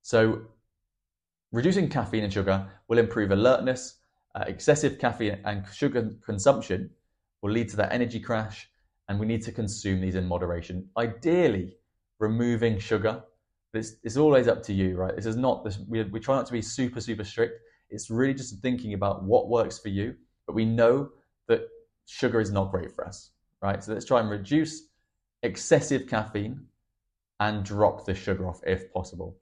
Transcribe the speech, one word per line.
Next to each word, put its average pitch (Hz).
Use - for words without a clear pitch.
So 110
reducing 160
caffeine 110
and 101
sugar 98
will 117
improve 113
alertness. 123
Uh, 104
excessive 143
caffeine 107
and 104
sugar 117
consumption 98
will 104
lead 113
to 101
that 104
energy 117
crash, 110
and 101
we 107
need 113
to 92
consume 98
these 92
in 92
moderation. 87
Ideally, 120
removing 113
sugar, 110
but 110
it's, 110
it's 113
always 139
up -
to 101
you, 92
right? 92
This 104
is 110
not, 127
this, 101
we, 113
we 104
try 135
not 120
to 127
be 113
super, 123
super 110
strict. 113
It's -
really 131
just 120
thinking 120
about 98
what 104
works 113
for 104
you, 104
but -
we 113
know 117
that -
sugar 117
is 101
not 98
great 90
for -
us, -
right? 98
So 104
let's 113
try 131
and 107
reduce 131
excessive 135
caffeine 107
and 104
drop 101
the 95
sugar 92
off 87
if 95
possible. 90